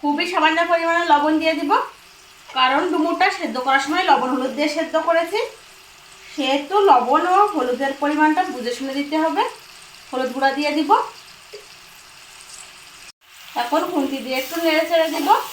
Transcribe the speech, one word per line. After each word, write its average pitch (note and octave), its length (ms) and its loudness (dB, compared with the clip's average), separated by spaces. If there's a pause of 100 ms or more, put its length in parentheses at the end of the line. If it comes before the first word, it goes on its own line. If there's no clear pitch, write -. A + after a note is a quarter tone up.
খুবই D4+ 300 0
সামান্য D#4+ 260 2 (120)
পরিমাণে E4+ 400 0
লবণ D4 300 4
দিয়ে D#4+ 180 0
দিব, C#4+ 120 -2 (840)
কারণ C4 240 2 (100)
ডুমুরটা E4+ 360 2 (100)
সেদ্ধ C4 180 -6 (100)
করার C4+ 200 2
সময় F4 240 0
লবণ B3+ 240 4
হলুদ B3+ 240 -2
দিয়ে D4 180 0
সেদ্ধ D#4 200 -4 (120)
করেছি, E4+ 320 0 (960)
সেহেতু C#4+ 420 -2 (140)
লবণ B3+ 340 4 (100)
ও F#4+ 40 4 (160)
হলুদের C4 380 -2 (100)
পরিমাণটা D4+ 400 2 (120)
বুঝে A#3+ 240 -6
শুনে C4+ 220 -6
দিতে D4 240 -6
হবে। D#4+ 200 0 (680)
হলুদ B3+ 260 -4
গুঁড়া C4+ 220 2
দিয়ে D4 200 -2
দিব। D4+ 140 0 (2750)
এখন C#4+ 180 0 (100)
খুন্তি C#4 340 -2
দিয়ে C4 160 -4
একটু E4+ 140 -8 (100)
নেড়ে D#4+ 240 4
চেড়ে E4 260 4
দিব C#4+ 120 -2 (260)